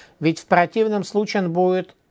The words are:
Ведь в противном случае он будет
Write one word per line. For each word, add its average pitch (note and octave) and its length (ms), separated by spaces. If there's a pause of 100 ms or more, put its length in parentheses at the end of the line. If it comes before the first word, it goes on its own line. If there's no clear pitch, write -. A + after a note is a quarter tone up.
(220)
Ведь D#3+ 180
в - 60
противном G3+ 580
случае G3+ 400
он E3+ 100
будет F#3 400 (180)